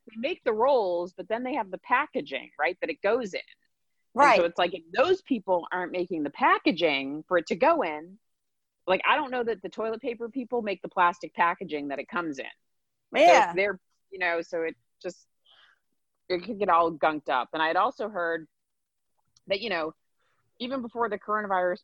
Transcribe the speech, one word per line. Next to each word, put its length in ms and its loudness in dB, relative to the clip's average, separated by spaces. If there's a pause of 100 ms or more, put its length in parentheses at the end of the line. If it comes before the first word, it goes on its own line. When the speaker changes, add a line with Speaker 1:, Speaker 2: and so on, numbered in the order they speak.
Speaker 1:
they 80 -20
make 300 -6
the 80 2
rolls, 600 2
but 140 -14
then 160 -4
they 120 -6
have 140 -4
the 100 -10
packaging, 760 -2
right, 220 0
that 100 -4
it 120 -8
goes 320 0
in. 80 -8
And 800 -8
Speaker 2:
Right. 160 8
Speaker 1:
so 80 4
it's 120 -2
like, 160 0
if 100 -14 (100)
those 300 2
people 460 -2
aren't 220 -4
making 320 -4
the 60 -4
packaging 1000 0
for 100 2
it 100 0
to 100 -2
go 240 4
in, 360 -6 (720)
like, 180 2
I 120 4
don't 140 -4
know 120 -2
that 180 -4
the 80 -10
toilet 320 -6
paper 280 -8
people 320 -4
make 200 -4
the 60 -12
plastic 460 0
packaging 560 -2
that 100 -6
it 80 -10
comes 320 -6
in. 60 -10
So 720 -10
Speaker 2:
Yeah. 340 8
Speaker 1:
they're, 280 -2 (300)
you 80 -14
know, 220 0
so 200 -6
it 160 -6 (240)
just, 260 -12 (1000)
it 140 -2
could 140 -8
get 120 0
all 240 4
gunked 360 -2
up. 220 0
And 100 -4
I 60 2
had 80 -2
also 320 0
heard 400 -6 (1000)
that, 120 -4
you 100 -8
know, 240 -4 (640)
even 240 -6
before 280 -4
the 100 -4
coronavirus 640 -2